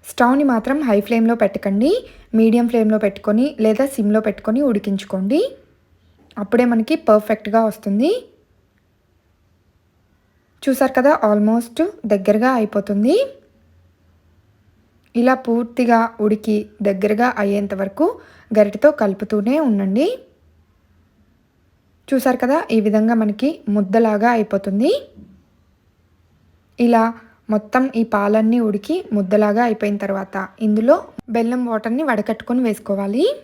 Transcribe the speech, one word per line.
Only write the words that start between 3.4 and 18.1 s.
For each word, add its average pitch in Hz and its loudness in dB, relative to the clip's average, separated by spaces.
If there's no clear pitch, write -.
లేదా 220 2
సిమ్లో 214 0
పెట్టుకొని 220 -2
ఉడికించుకోండి. 202 -2
అప్పుడే 240 2
మనకి 226 0
పర్ఫెక్ట్గా 214 2
వస్తుంది. 208 -2
చూసారు 262 0
కదా, 277 6
almost 220 0
దగ్గరగా 208 2
అయిపోతుంది. 208 0
ఇలా 262 2
పూర్తిగా 233 2
ఉడికి 214 0
దగ్గరగా 208 0
అయ్యేంత 202 -2
వరకు 233 -2